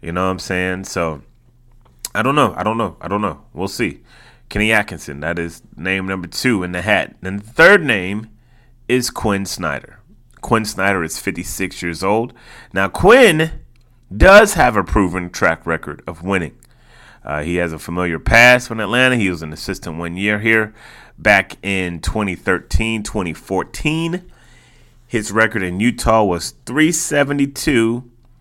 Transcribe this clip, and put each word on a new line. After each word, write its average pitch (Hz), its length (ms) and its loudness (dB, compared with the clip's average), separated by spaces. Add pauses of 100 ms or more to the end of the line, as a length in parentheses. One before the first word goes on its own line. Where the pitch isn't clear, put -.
You 85 100 -10
know 90 120 -2
what 95 60 0
I'm 92 80 -4
saying? 92 460 -4
So 82 380 -6 (920)
I 104 80 -2
don't 131 120 0
know. 127 200 2
I 85 80 -6
don't 110 140 -2
know. 101 240 -4
I - 80 -12
don't 101 140 -2
know. 82 320 -6
We'll 90 120 -6
see. 98 360 -6 (480)
Kenny 104 200 -2
Atkinson, 90 500 -2
that 85 180 -4
is 85 240 -8 (120)
name 95 320 -4
number 95 220 -6
two 107 340 -2
in 90 100 -6
the 90 100 -6
hat. 95 400 0
And 95 180 -6
the 104 100 -20
third 180 320 6
name 107 460 -2 (600)
is 123 220 0
Quinn 98 360 -2
Snyder. - 540 -8 (420)
Quinn 110 240 0
Snyder 95 360 0
is 80 160 -6
fifty-six - 640 -6
years 85 200 -6
old. 110 320 -2 (400)
Now, 95 140 0
Quinn 175 640 6 (640)
does 202 400 8
have 123 220 2
a 95 80 2
proven 90 460 0
track 82 340 0
record 78 420 -6
of 80 160 -12
winning. 90 360 -4 (680)
Uh, 76 180 -6
he 85 140 -4
has 87 160 -2
a 80 60 -10
familiar 87 400 -6
past 123 500 6
from 113 120 -8
Atlanta. 123 360 0
He 101 140 0
was 85 100 -6
an 78 140 -10
assistant 90 420 -10
one 85 220 -8
year 104 220 -2
here 110 340 0 (420)
back 101 460 2
in 92 380 -4
twenty 101 340 -4
thirteen, 110 680 -2
twenty 95 300 -6
fourteen. 160 1000 -6 (760)
His 104 260 -4
record 110 300 0
in 90 180 -4
Utah 113 440 2
was 87 300 -4 (120)
three 156 260 2
seventy-two 139 1160 -2 (300)